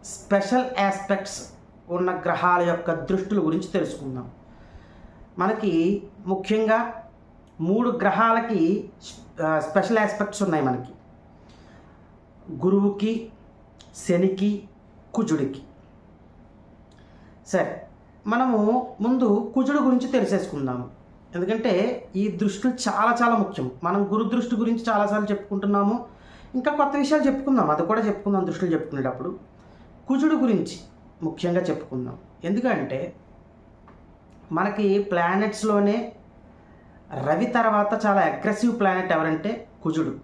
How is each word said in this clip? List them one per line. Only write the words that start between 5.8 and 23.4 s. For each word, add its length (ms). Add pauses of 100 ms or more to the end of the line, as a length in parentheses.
ముఖ్యంగా 680 (680)
మూడు 280
గ్రహాలకి, 1000 (560)
ఆ, 140
స్పెషల్ 380
ఆస్పెక్ట్స్ 460
ఉన్నాయి 200
మనకి. 280 (1700)
గురువుకి, 680 (640)
శనికి, 760 (440)
కుజుడికి. 480 (1900)
సరే, 400 (400)
మనము 760
ముందు 540
కుజుడు 240
గురించి 280
తెలిసేసుకుందాము. 840 (460)
ఎందుకంటే 800
ఈ 160
దృష్టిలు 420 (160)
చాలా 340
చాలా 120
ముఖ్యం. 360 (120)